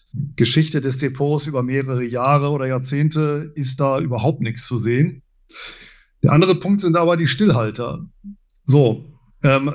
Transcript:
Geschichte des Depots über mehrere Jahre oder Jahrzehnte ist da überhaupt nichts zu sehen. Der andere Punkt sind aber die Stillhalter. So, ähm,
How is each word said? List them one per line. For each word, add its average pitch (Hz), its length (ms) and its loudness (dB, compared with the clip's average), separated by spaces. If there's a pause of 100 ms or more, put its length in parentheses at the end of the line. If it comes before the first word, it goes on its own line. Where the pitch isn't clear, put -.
(360)
Geschichte 156 460 0
des 131 160 -2
Depots 143 480 -2
über 139 160 -4
mehrere 131 420 -2
Jahre 135 460 0
oder 139 160 -2
Jahrzehnte 147 880 -2
ist 131 260 -6
da 135 200 0
überhaupt 131 420 -2
nichts 117 240 -2
zu 120 140 -4
sehen. 123 420 0 (1040)
Der - 80 6
andere 170 240 6
Punkt 202 260 0
sind 175 160 2
aber 170 180 2
die 170 120 0
Stillhalter. 120 840 -2 (540)
So, 131 500 2 (300)
ähm, 135 320 2